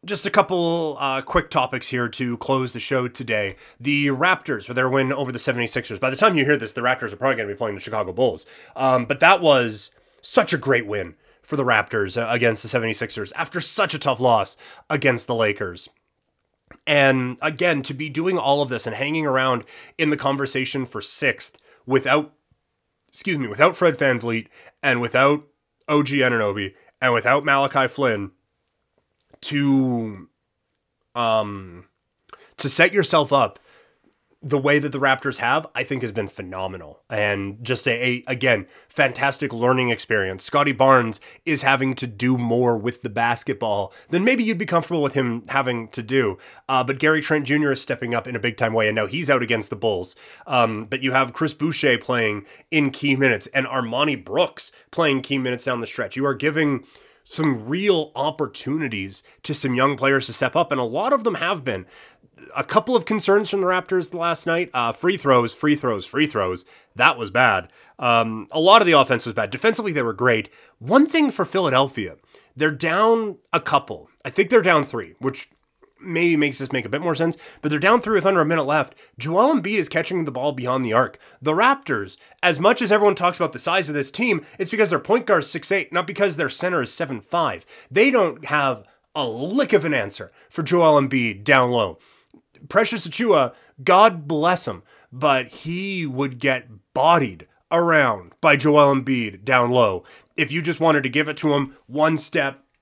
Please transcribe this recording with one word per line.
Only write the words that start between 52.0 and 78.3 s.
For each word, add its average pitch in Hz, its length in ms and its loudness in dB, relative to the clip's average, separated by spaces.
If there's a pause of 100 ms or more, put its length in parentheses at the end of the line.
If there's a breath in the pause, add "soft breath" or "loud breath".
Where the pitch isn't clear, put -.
in 147 200 2
key 139 260 -2
minutes 127 320 0
and 135 180 -2
Armoni 123 560 -2
Brooks - 480 -4 (220 soft breath)
playing 139 300 0
key 139 160 -4
minutes 123 260 -4
down 123 160 -4
the 113 60 -8
stretch. - 300 -8
You 135 100 -4
are 135 80 -2
giving 147 500 -2 (400 soft breath)
some 135 420 -2
real 175 480 -4
opportunities 131 1120 -6 (180 soft breath)
to 151 100 -8
some 135 220 -2
young 135 220 2
players 135 300 0
to 117 60 -8
step - 220 -2
up, 170 160 0
and 131 100 -2
a 123 40 -2
lot 165 280 -2
of 240 120 -2
them 214 120 -2
have 165 280 -4
been. 98 200 -4 (720 loud breath)
A 139 80 -4
couple 247 320 0
of 185 120 2
concerns 208 440 2
from 196 120 -2
the 180 40 0
Raptors 185 480 -2
last 170 320 -4
night. 170 280 -2
Uh, 117 180 0
free 185 240 -2
throws, 123 380 2
free 147 200 2
throws, 113 300 -4
free 147 220 -2
throws. 92 400 -4 (280 soft breath)
That 127 240 4
was 110 120 -8
bad. 107 420 2 (260 soft breath)
Um, 113 540 0
a 160 80 -2
lot 202 220 8
of 190 40 2
the 170 60 4
offense 131 320 4
was 117 80 -8
bad. 104 180 -2
Defensively, 220 400 -2
they 147 120 -2
were 117 100 -2
great. 113 380 0 (280 soft breath)
One 226 280 4
thing 302 240 0
for 185 160 -2
Philadelphia, 131 720 0 (380 soft breath)
they're 151 160 0
down 202 680 0 (160)
a 165 60 2
couple. - 500 -4 (120)
I - 60 -10
think 190 220 0
they're 240 100 6
down 170 240 4
three, 110 340 -10
which 131 300 -6 (500)
maybe 170 380 0
makes 147 220 0
this 135 140 -8
make 127 120 -2
a 107 60 -8
bit 143 100 -4
more 165 140 -2
sense, 165 240 -2 (240 loud breath)
but 151 80 -2
they're 151 80 0
down 208 240 2
three 214 140 -2
with 180 100 0
under 190 160 2